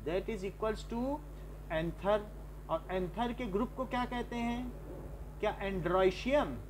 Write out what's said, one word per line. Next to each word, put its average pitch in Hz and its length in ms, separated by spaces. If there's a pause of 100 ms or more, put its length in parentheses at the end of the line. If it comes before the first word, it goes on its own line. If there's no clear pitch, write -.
That 180 240
is 196 160
equals 214 340
to 254 400 (540)
anther। 170 480 (480)
और 160 220
anther 190 420
के 247 140
ग्रुप 208 300
को 262 80
क्या 247 200
कहते 240 320
हैं? 240 360 (680)
क्या 208 200
androecium। 185 1000 (120)